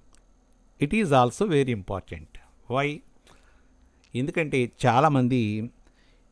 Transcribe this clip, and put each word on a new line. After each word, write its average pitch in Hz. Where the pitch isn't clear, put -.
It 147
is 214
also 131
very 135
important. 90
Why? 143
ఎందుకంటే 139
చాలామంది 123